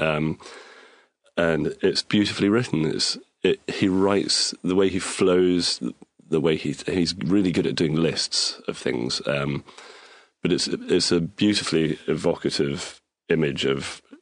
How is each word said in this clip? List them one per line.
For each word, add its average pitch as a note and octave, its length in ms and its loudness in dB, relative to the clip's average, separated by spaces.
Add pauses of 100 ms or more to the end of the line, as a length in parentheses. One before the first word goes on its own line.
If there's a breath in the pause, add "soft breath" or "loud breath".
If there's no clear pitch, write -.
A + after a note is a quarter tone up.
Um, D#2 380 0 (960 loud breath)
and D#2 460 0
it's F#2+ 200 2
beautifully G#2 460 2
written. G2+ 380 0
It's, - 320 -2 (240)
it, - 240 2
he - 220 0
writes, G2 760 2
the F2+ 120 0
way G2 140 4
he F#2 100 -2
flows, F2+ 800 2 (460)
the D#2+ 140 0
way D#2+ 160 2
he, D2 180 -4 (120)
he's F2 300 0
really F#2 360 2
good F2+ 140 0
at - 80 -2
doing D2+ 200 0
lists - 720 -2
of - 120 -6
things. B1 480 -4
Um, C#2+ 380 -2 (760 loud breath)
but E2+ 120 0
it's, - 160 0
it's - 440 0
a F2 80 4
beautifully E2 880 0
evocative - 960 -2 (260)
image D2+ 360 0
of C2+ 360 -4 (220)